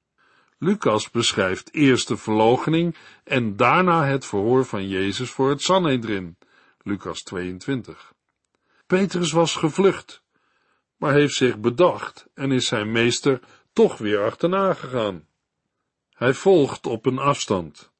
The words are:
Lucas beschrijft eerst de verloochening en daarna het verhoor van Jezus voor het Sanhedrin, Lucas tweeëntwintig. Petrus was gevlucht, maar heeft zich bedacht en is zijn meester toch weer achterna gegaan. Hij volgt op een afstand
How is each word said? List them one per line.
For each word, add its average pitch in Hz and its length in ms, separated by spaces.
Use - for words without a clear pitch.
Lucas 143 520
beschrijft 95 640
eerst 135 340
de 113 80
verloochening 127 800
en 117 320
daarna 165 480
het 139 220
verhoor 117 380
van 98 240
Jezus 98 420
voor 135 200
het 143 120
Sanhedrin, 113 760
Lucas 95 400
tweeëntwintig. 92 880
Petrus 180 460
was 160 240
gevlucht, - 640
maar 147 160
heeft 143 220
zich 120 240
bedacht 120 760
en 135 180
is 127 140
zijn 107 260
meester 120 480
toch - 260
weer 104 260
achterna 180 500
gegaan. 107 520
Hij 139 220
volgt 170 520
op 113 200
een 127 120
afstand 101 800